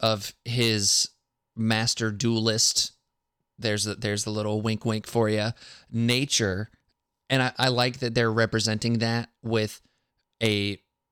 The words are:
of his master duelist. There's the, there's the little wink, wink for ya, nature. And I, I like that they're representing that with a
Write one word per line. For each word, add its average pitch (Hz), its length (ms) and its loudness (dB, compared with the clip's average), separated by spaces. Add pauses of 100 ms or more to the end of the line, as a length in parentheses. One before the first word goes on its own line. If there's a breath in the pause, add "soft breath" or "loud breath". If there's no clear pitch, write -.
of 107 320 0 (100)
his 113 640 2 (460)
master 113 560 0
duelist. 110 800 0 (680)
There's 107 280 -2
the, 104 100 -4
there's 104 300 -4
the 107 60 -6
little 107 300 -2
wink, 110 220 -2
wink 110 240 -2
for 113 220 2
ya, 107 220 0 (380 loud breath)
nature. 117 800 0 (600)
And 131 120 2
I, 127 160 0
I 127 120 2
like 123 300 0
that 120 160 -2
they're 117 160 2
representing 113 680 2
that 117 300 -2 (120)
with 110 400 -2 (640)
a 101 380 0 (300)